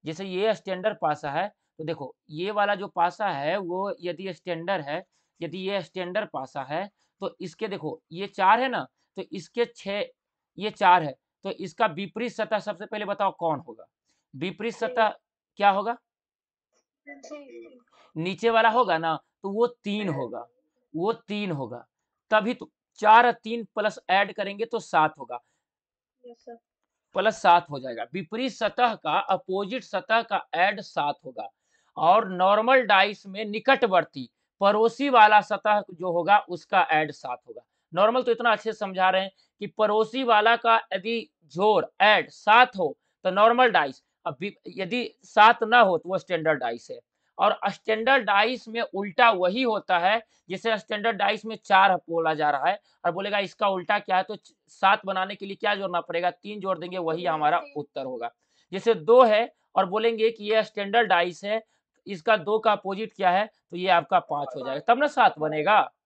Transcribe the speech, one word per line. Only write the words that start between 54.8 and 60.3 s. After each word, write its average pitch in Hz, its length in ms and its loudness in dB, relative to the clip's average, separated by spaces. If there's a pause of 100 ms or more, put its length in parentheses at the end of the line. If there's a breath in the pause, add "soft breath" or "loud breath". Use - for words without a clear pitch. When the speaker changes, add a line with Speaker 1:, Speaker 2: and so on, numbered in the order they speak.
Speaker 1:
बनाने 190 280 -4
के 202 120 -14
लिए 196 100 -12
क्या 208 180 -2
जोड़ना 185 260 -4
पड़ेगा? 175 300 -2
तीन 202 300 -14
जोड़ 185 180 -4
देंगे, 180 200 -10
वही 165 280 -4
हमारा 160 360 0 (140)
उत्तर 143 280 -10
होगा। 117 260 -8 (420)
जैसे 196 220 0
दो 214 300 6
है 220 260 2 (240)
और 196 120 2
बोलेंगे 220 440 0